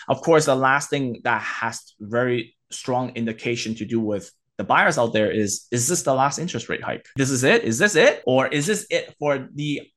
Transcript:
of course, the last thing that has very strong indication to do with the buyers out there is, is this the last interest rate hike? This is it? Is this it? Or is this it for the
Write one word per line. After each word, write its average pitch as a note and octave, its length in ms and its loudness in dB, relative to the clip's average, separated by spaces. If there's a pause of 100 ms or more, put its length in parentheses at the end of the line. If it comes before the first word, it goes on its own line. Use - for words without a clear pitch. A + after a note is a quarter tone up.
of C3+ 140 0
course, D#3 240 6
the C3+ 100 4
last C3+ 340 2
thing C3 340 -4
that A#2 160 0
has - 360 -6 (240)
very A#2+ 540 -2 (160)
strong B2+ 460 -4
indication A2+ 600 -4
to G#2+ 80 -8
do A2+ 160 -2
with G#2 300 -4 (280)
the G#2 60 -6
buyers D#3 340 2
out A#2 160 0
there G#2+ 160 2
is, G2+ 420 -2
is B2 160 0
this F3 140 0
the C#3 100 2
last C3+ 260 0
interest - 300 -6
rate - 140 -4
hike? - 240 -8 (100)
This C3+ 140 0
is B2+ 140 0
it? G#3 200 4
Is A2+ 140 0
this G3+ 180 2
it? A#3 300 4
Or B2+ 220 4
is D3 180 -2
this G#3 240 -2
it - 280 -4
for C#3 360 -2
the D3 260 -4 (160)